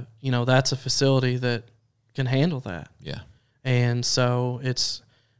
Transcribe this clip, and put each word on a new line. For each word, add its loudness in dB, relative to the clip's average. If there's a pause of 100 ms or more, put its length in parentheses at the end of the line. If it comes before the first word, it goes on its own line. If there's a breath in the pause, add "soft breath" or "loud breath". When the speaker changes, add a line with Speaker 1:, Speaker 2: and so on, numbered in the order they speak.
(220)
Speaker 1:
you -2
know, 2
that's 4
a -2
facility 2
that -2 (500)
can -2
handle 0
that. -10 (100)
Speaker 2:
Yeah. -10 (440)
Speaker 1:
And 2
so 0
it's -4 (360)